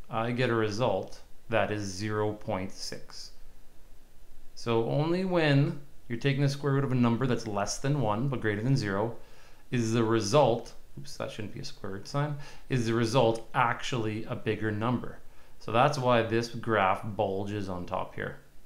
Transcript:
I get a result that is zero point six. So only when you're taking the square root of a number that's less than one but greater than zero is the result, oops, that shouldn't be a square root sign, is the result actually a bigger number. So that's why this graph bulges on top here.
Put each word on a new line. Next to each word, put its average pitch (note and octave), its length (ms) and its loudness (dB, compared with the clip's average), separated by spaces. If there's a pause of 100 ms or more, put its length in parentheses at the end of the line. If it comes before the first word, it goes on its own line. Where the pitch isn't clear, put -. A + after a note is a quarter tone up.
I A2+ 260 -2
get B2 180 2
a A#2 40 4
result G#2+ 640 0 (300)
that G#2 220 2
is G#2 100 -2
zero G#2 500 -2
point G2 400 -4
six. - 600 -10 (1200)
So A#2 340 2
only D#3+ 380 2
when E3 560 4 (260)
you're A#2+ 120 -4
taking C#3 240 2
the C#3 60 4
square C#3 240 0
root C3+ 100 2
of B2+ 80 0
a C3 40 2
number A#2+ 300 4
that's A#2 220 0
less G2+ 320 -2
than C#3 220 0
one A2 260 2
but C3 120 -2
greater G#2 220 0
than C3 160 4
zero G#2 380 0 (560)
is A2+ 220 2
the A#2 100 4
result, A2+ 680 4 (260)
oops, - 160 -8
that - 160 -6
shouldn't G2+ 220 -6
be - 80 -8
a - 20 -6
square - 300 -6
root G2+ 120 -8
sign, C#3+ 300 -2 (320)
is B2 180 2
the A2+ 80 2
result A#2 600 4
actually A#2 720 0
a B2+ 100 -4
bigger G#2+ 340 0
number. A2 480 0 (420)
So - 120 -6
that's C3+ 260 4
why B2 260 4
this A2+ 260 0
graph G2+ 560 2
bulges G2+ 640 -2
on F2+ 160 -4
top F#2 280 -4
here. - 260 -6 (260)